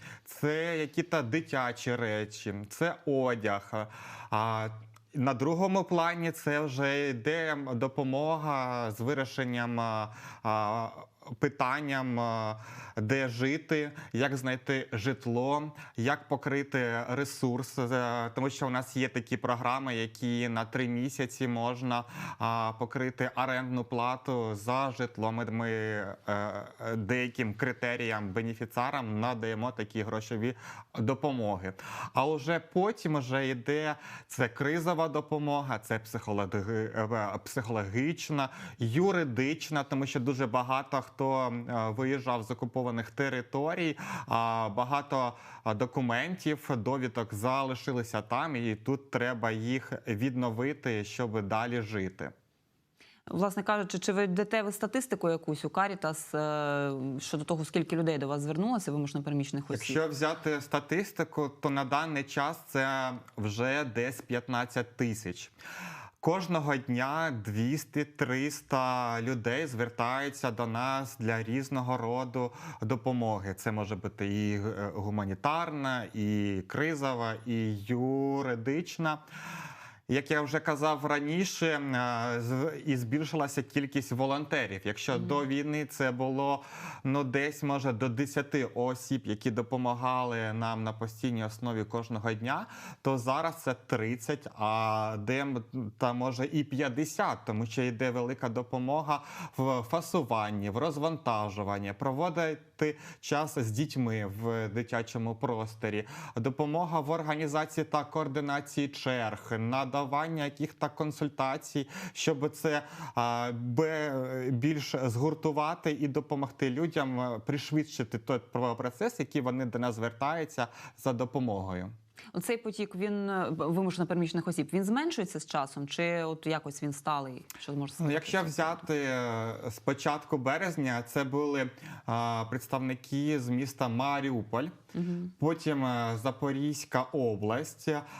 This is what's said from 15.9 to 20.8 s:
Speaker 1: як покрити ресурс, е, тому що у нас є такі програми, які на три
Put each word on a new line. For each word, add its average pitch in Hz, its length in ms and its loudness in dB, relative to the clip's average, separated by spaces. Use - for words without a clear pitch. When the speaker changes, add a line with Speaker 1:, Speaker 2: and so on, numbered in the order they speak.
Speaker 1:
як 127 320 0
покрити 135 800 0
ресурс, 131 720 -2
е, 120 560 2
тому 135 160 0
що 135 160 -2
у 127 40 0
нас 131 260 -2
є 127 120 4
такі 123 280 -2
програми, 123 600 0
які 120 520 0
на 113 160 0
три 123 240 0